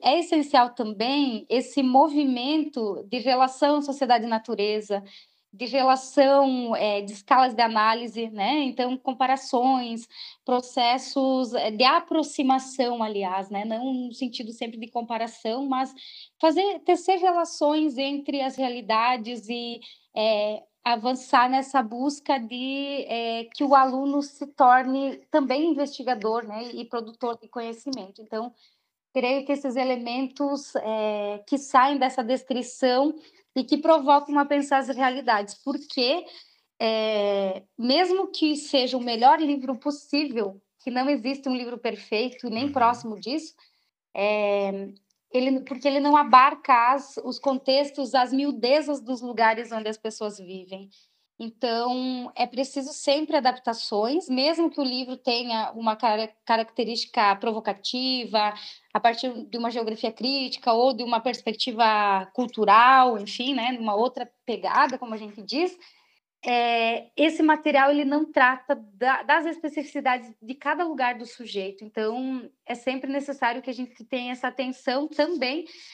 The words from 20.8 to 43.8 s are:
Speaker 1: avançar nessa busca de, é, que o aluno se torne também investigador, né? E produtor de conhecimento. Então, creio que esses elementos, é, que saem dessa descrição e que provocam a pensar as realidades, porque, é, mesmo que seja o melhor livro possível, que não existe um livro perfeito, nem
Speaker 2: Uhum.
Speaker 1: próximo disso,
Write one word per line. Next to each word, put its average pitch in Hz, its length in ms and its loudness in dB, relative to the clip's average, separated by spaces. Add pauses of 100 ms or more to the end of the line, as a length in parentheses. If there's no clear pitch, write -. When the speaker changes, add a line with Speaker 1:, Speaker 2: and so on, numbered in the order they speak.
Speaker 1:
avançar 247 640 2
nessa 269 320 0
busca 262 600 -2
de, 269 680 -6
é, 233 380 -4 (100)
que - 80 -4
o 277 140 4
aluno 269 460 2
se - 260 -12
torne 262 680 4 (120)
também 302 400 2
investigador, 240 760 -2
né? 226 280 -12
E 233 120 -10
produtor 233 540 -8
de 220 80 -20
conhecimento. 226 720 -12
Então, 226 320 -8 (640)
creio 262 300 0
que 285 80 -2
esses 269 240 -4
elementos, 262 1000 -4
é, 208 680 -4
que 277 120 -2
saem 277 400 2
dessa 262 260 0
descrição 254 920 0 (400)
e 262 80 0
que 285 140 0
provocam 285 600 4
a 285 80 4
pensar 285 320 2
as 247 100 -2
realidades, 240 760 -2
porque, 277 600 -2 (560)
é, 208 840 0 (160)
mesmo 349 500 2
que 302 280 -2
seja 254 400 -2
o 240 80 -4
melhor 240 340 4
livro 277 380 -2
possível, 254 840 -4 (240)
que 254 80 -8
não 254 200 -2
existe 269 400 -4
um 254 40 0
livro 240 220 -8
perfeito, 233 720 -4
nem 226 160 -4
Speaker 2:
Uhum. 285 80 -4
Speaker 1:
próximo 226 480 -2
disso, 311 340 -8 (600)